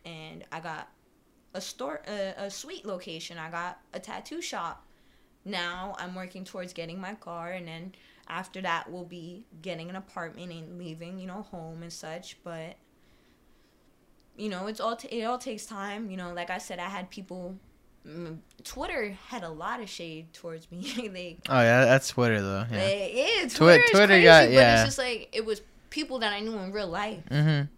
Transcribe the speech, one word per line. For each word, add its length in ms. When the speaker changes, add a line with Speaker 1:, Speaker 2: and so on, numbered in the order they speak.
Speaker 1:
and 480
I 80
got 280
a 60
store, 460
a, 280
a 60
sweet 360
location. 520
I 120
got 300
a 80
tattoo 400
shop. 460
Now 540
I'm 160
working 300
towards 280
getting 280
my 140
car, 360
and 160
then 260
after 340
that, 280
we'll 140
be 400
getting 300
an 60
apartment 540
and 280
leaving, 400
you 80
know, 160
home 400
and 100
such. 500
But, 340
you 120
know, 180
it's 140
all 160
t-, 120
it 160
all 140
takes 280
time. 440
You 60
know, 160
like 180
I 80
said, 200
I 100
had 220
people, 480
mm, 320
Twitter 460
had 160
a 60
lot 320
of 80
shade 420
towards 400
me. 80
<laughs> 160
Like, 260
Speaker 2:
Oh, 100
yeah, 240
that's 240
Twitter, 320
though. 320
Yeah. 100
Speaker 1:
like, 320
yeah, 120
Speaker 2:
Twi-, 80
Speaker 1:
Twitter's 140
Speaker 2:
Twitter 160
Speaker 1:
crazy, 180
Speaker 2:
got, 220
Speaker 1:
but 60
Speaker 2:
yeah. 240
Speaker 1:
it's 80
just, 140
like, 340
it 120
was 160
people 300
that 120
I 80
knew 180
in 140
real 160
life 420
Speaker 2:
Mm-hmm. 360